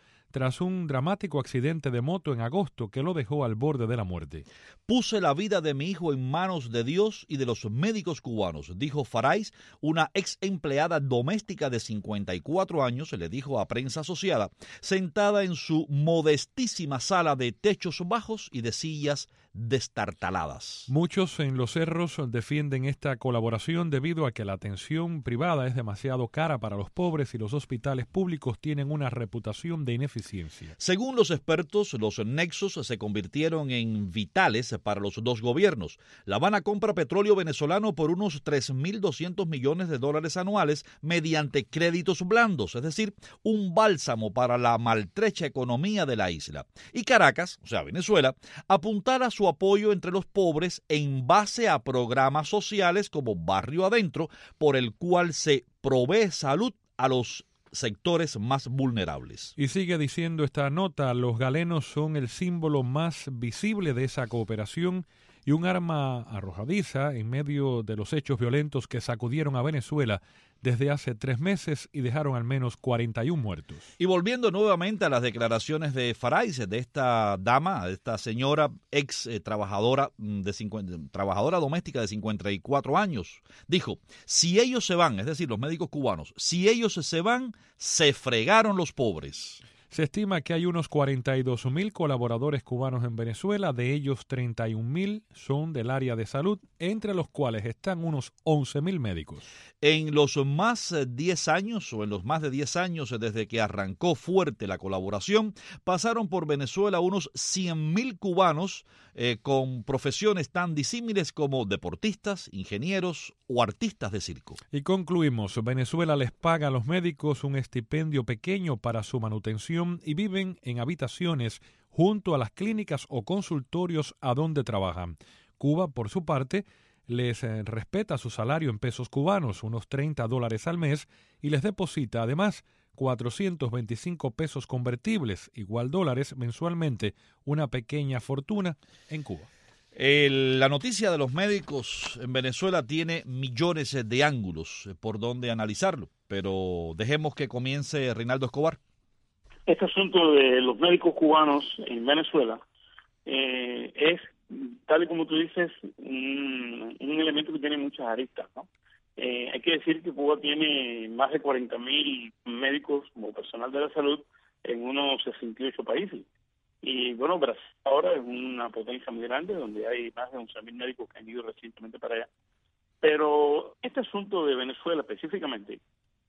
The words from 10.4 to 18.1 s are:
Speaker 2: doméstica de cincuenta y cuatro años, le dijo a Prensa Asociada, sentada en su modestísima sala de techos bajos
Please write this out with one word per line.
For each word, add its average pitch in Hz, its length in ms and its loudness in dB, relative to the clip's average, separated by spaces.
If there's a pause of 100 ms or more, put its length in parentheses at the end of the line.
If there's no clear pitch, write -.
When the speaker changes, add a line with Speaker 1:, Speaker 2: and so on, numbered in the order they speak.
Speaker 2:
doméstica 139 680 0
de 120 120 0
cincuenta 101 520 -4
y 90 60 -2
cuatro 170 420 0
años, 131 300 -2
le 85 160 -4
dijo 127 320 -4
a 95 80 0
Prensa 127 320 -4
Asociada, 151 520 0 (280)
sentada 202 640 2
en 180 120 -2
su 160 340 0
modestísima 151 1120 2
sala 165 340 4
de 123 160 0
techos - 560 0
bajos 220 460 -4